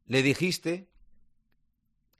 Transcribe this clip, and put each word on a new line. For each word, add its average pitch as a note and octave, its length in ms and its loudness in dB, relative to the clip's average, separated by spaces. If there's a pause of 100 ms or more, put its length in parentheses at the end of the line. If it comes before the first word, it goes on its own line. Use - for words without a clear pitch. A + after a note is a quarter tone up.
le C3 180 2
dijiste E3+ 680 -2 (1300)